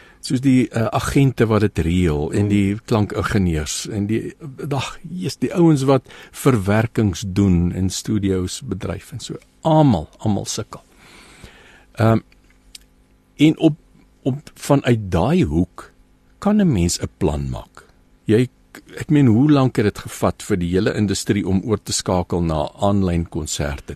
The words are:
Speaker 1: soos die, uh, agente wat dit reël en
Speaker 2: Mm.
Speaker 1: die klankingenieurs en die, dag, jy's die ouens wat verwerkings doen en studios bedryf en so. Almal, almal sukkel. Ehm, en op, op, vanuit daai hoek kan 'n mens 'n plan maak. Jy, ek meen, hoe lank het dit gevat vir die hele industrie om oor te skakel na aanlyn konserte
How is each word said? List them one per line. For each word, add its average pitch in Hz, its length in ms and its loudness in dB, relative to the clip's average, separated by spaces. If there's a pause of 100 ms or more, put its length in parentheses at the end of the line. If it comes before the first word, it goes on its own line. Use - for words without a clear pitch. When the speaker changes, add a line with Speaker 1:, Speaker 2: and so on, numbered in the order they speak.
(220)
Speaker 1:
soos 127 200 -4
die, 127 300 4
uh, 117 140 -2
agente 131 640 2
wat 107 140 2
dit 104 240 0
reël 82 480 0
en 104 120 0
Speaker 2:
Mm. 104 40 -2
Speaker 1:
die 101 360 0
klankingenieurs 92 1040 -2
en 101 160 -4
die, 107 260 -4 (340)
dag, 135 300 -8 (120)
jy's 180 280 -8
die - 160 -4
ouens 160 300 4
wat 135 240 2 (240)
verwerkings 107 960 0
doen 90 460 2
en 92 160 -2
studios 95 720 -4
bedryf 95 500 -8
en 113 80 -14
so. - 160 -12 (260)
Almal, 147 460 2 (120)
almal 104 260 -2
sukkel. - 360 -10 (1120)
Ehm, 113 240 2 (1160)
en 156 240 4
op, 156 160 4 (480)
op, 139 320 -4
vanuit 127 440 2 (120)
daai 123 320 2
hoek 82 480 -2 (480)
kan 208 220 2
'n 180 100 4
mens 85 300 0
'n - 160 -8
plan 73 320 -2
maak. - 360 -14 (400)
Jy, 123 220 2 (500)
ek - 120 -12
meen, 143 180 4
hoe 123 240 4
lank 131 240 2
het 110 100 0
dit 98 140 0
gevat - 440 -4
vir 101 140 -2
die 87 120 -2
hele 92 240 0
industrie 101 540 -2
om 95 180 0
oor 107 180 -2
te - 100 -10
skakel 90 480 -2
na 80 280 -2 (120)
aanlyn 95 480 0
konserte 73 680 -6